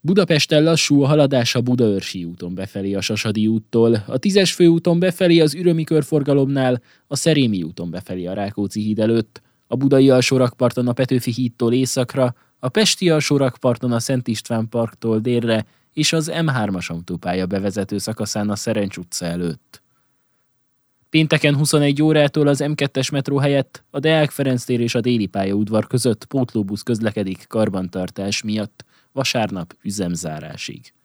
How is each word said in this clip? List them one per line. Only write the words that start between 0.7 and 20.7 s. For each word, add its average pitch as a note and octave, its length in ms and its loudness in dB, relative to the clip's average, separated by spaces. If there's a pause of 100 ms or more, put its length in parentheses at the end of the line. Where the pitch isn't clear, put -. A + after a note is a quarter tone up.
a C3+ 60 4
haladás C#3 480 2
a B2 60 2
Budaörsi G#2+ 600 0
úton F2 320 -10
befelé G2 380 -6
a G2 80 -4
Sasadi G#2+ 460 -2
úttól, A2+ 600 2
a B2 100 -4
tízes F#3+ 360 2
főúton E3+ 460 4
befelé F3 400 4
az D3+ 160 4
Ürömi E3+ 280 0
körforgalomnál, C#3 960 0 (260)
a C#3 80 -8
Szerémi B2+ 480 2
úton F2 260 -8
befelé F#2 360 -10
a F#2 80 -6
Rákóczi G2+ 480 -6
híd G#2+ 180 -2
előtt, A2+ 420 0 (260)
a B2+ 80 -2
budai C3+ 340 6
alsórakparton B2+ 800 2
a A#2+ 60 -2
Petőfi B2+ 380 0
hídtól A#2 420 -2
északra, B2+ 640 0 (240)
a B2+ 100 -4
pesti F#3+ 400 2
alsórakparton C3+ 840 0
a A#2 80 0
Szent C3 280 -4
István A2+ 420 -4
parktól A2+ 500 -2
délre A#2 460 0 (280)
és D3+ 200 0
az D#3+ 180 -2 (120)
M D#3+ 40 0
hármas G#2 420 -2
autópálya F2+ 560 -4
bevezető G2 520 -4
szakaszán G#2+ 520 -6
a G2+ 60 -2
Szerencs G#2 420 -4
utca - 280 -10
előtt. E2+ 560 -6 (1300)